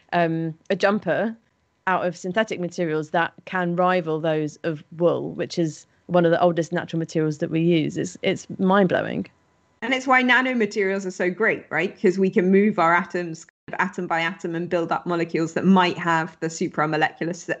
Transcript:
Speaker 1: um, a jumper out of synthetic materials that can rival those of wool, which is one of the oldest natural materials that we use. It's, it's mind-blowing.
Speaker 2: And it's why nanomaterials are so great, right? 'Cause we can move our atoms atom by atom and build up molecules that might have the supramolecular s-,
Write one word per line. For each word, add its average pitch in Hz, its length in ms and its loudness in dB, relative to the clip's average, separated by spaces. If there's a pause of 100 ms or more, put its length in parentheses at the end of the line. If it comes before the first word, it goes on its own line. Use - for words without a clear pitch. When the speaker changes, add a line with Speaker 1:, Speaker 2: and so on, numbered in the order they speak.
(120)
Speaker 1:
um, 165 420 0 (160)
a - 60 0
jumper 196 600 0 (520)
out 185 180 2
of 180 120 -4
synthetic 190 420 -4
materials 160 520 -4
that 170 220 0 (120)
can 175 300 -2
rival 175 440 0
those 156 440 -2
of 156 200 -6 (140)
wool, 156 360 2
which 156 240 -8
is 160 280 -2 (220)
one 175 180 4
of 165 60 4
the 165 100 2
oldest 170 320 2
natural 170 260 -4
materials 156 400 -2
that 165 100 -4
we 160 120 -2
use. 165 360 2
It's, 180 240 -6
it's - 260 -2 (120)
mind-blowing. 185 640 2 (560)
Speaker 2:
And 240 120 -4
it's 262 140 -4
why 254 160 4
nanomaterials 220 800 2
are 185 60 -6
so 180 180 -2
great, 185 400 0
right? 165 320 -4
'Cause 185 160 2
we 190 120 2
can 185 220 2
move 202 280 4
our 170 160 4
atoms 175 500 -4 (340)
atom 185 280 -4
by 165 140 0
atom 170 340 -4
and 170 140 -6
build 170 240 -2
up - 120 -4
molecules 165 500 -2
that - 100 -2
might 180 320 4
have 170 420 -2
the 160 80 -4
supramolecular 160 840 -2
s-, - 180 -10 (120)